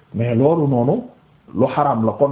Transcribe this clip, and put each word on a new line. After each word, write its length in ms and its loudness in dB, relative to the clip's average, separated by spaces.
mais 200 -2
loolu 340 2
noonu 340 0
lu 200 2
xaraam 320 0
la. 60 0
Kon 200 0